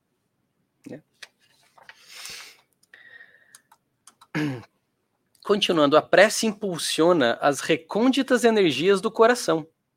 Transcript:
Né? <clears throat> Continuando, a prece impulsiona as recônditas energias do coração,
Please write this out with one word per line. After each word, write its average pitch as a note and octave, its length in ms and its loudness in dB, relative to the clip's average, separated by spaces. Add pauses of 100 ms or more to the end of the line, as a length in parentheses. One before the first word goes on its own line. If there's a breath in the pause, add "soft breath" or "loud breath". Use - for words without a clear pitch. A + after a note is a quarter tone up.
(880)
Né? D#3 140 -18 (3250 loud breath)
<clears throat> C#3+ 300 -6 (800)
Continuando, E3 540 0
a C#3+ 60 4
prece G#3 440 2
impulsiona E3+ 920 0
as C#3+ 200 -2
recônditas A#3+ 840 -2
energias F#3+ 560 2
do G#3+ 100 -6
coração, A3 560 0 (300)